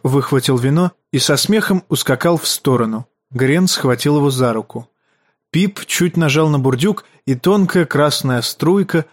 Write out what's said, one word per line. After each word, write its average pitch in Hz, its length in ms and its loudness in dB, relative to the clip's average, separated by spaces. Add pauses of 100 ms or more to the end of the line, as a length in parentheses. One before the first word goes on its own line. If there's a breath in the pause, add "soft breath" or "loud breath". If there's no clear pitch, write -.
выхватил 131 540 0
вино 151 340 0 (220)
и 139 60 0
со 143 180 0
смехом 196 500 0
ускакал 156 500 0
в - 100 -6
сторону. 117 600 -2 (240)
Грен 135 360 0
схватил 139 500 0
его 143 120 2
за 127 240 0
руку. 110 360 -10 (640)
Пип 196 340 -2
чуть - 320 -2
нажал 156 320 2
на 143 100 0
бурдюк, 135 460 0 (200 soft breath)
и 135 100 0
тонкая 180 500 2
красная 143 560 0
струйка 170 720 0